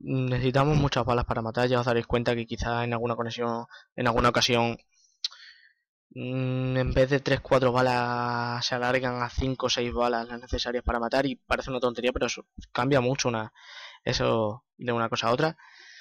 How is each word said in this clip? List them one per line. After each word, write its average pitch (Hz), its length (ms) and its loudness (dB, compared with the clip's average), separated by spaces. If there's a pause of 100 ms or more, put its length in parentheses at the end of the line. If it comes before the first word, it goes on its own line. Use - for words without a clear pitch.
necesitamos 131 760 2
muchas 135 280 2
balas 120 200 2
para 117 160 -2
matar, 113 280 0
ya 127 100 2
os 120 80 0
daréis 117 220 2
cuenta 120 260 0
que 117 120 -4
quizá 117 360 -2
en 120 120 -2
alguna 117 200 -2
conexión, 117 520 -4 (280)
en 123 140 -2
alguna 120 220 4
ocasión, 117 460 2 (1300)
mm, 127 640 -4
en 127 180 0
vez 131 160 4
de 139 100 2
tres, 135 200 0
cuatro 131 320 2
balas 120 960 0
se - 80 -2
alargan 123 480 0
a 120 80 -4
cinco 131 360 -2
o 120 40 0
seis 120 220 0
balas 120 360 0
las 120 120 -10
necesarias 123 420 -4
para 120 160 -2
matar 123 280 0
y 131 100 -2
parece 120 340 -4
una 127 100 -4
tontería, 120 320 0
pero 135 140 0
eso - 200 -8 (260)
cambia 135 280 2
mucho 127 280 0
una, 110 240 -4 (520)
eso 117 600 0 (120)
de 120 160 -4
una 117 160 0
cosa 113 200 -2
a 117 40 4
otra. 156 240 0 (440)